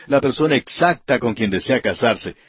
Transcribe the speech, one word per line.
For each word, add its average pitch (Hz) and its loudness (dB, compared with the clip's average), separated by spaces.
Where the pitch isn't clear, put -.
la 139 2
persona 143 0
exacta - 0
con 113 -2
quien 104 -2
desea 113 0
casarse, 98 -2